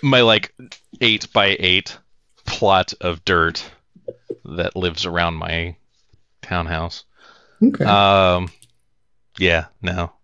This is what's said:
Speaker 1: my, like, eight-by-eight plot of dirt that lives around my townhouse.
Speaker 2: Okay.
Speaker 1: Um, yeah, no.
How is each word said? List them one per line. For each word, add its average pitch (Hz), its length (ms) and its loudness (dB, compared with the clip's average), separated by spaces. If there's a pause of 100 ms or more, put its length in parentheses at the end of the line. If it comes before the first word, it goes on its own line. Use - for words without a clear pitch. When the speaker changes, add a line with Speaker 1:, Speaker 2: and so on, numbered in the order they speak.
Speaker 1:
my, 135 200 4
like, 110 320 2 (480)
eight-by-eight 98 960 0 (480)
plot 95 560 0
of 85 240 -6
dirt 85 440 0 (760)
that 87 300 -6
lives 90 300 -4
around 85 300 -2
my 82 400 -8 (680)
townhouse. 82 640 -6 (580)
Speaker 2:
Okay. 247 240 2
Speaker 1:
Um, 98 640 4 (880)
yeah, 85 280 0 (160)
no. 90 300 -6 (120)